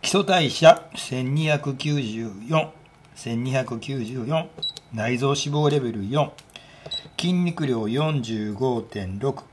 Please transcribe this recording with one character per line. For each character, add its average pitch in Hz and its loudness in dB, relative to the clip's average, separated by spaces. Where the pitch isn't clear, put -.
基 - -4
礎 190 4
代 160 4
謝 - 10
千 131 -2
二 156 0
百 147 0
九 147 -2
十 113 -6
四。 156 0
千 120 -4
二 131 -4
百 127 -2
九 131 -6
十 120 -8
四。 160 -2
内 117 -2
臓 139 0
脂 143 -4
肪 147 4
レ 147 2
ベ 123 -2
ル 104 -6
四。 143 0
筋 180 0
肉 170 -2
量 120 0
四 143 0
十 107 -4
五 123 0
点 98 -8
六。 135 -4